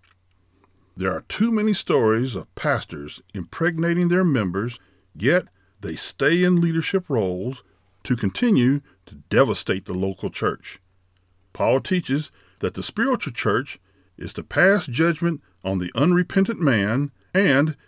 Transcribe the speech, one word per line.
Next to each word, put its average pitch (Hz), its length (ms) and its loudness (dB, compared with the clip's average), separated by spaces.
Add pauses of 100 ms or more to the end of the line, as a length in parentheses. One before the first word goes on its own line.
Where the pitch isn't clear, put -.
(960)
There 92 180 -2
are - 140 -8
too 233 240 0
many 214 220 2
stories 120 600 0
of - 200 -10
pastors 82 640 -6 (140)
impregnating 170 720 -2
their 180 160 2
members, 113 560 0 (360)
yet 143 300 2 (360)
they 82 140 -6
stay 165 480 0
in 180 160 4
leadership 170 480 0
roles 107 560 -2 (400)
to 131 120 0
continue 139 680 2 (240)
to - 100 -20 (140)
devastate 113 560 0
the 95 80 -6
local 95 380 -2
church. - 480 -6 (760)
Paul 117 280 2
teaches 151 500 -4 (280)
that 92 140 -2
the 95 80 -8
spiritual 233 500 -2
church 117 480 -2 (380)
is - 160 -10
to 92 100 -10
pass 185 440 2
judgment 165 560 -2 (200)
on 95 140 -2
the 87 160 -4
unrepentant 180 680 2
man 127 520 0 (200)
and 156 460 2 (100)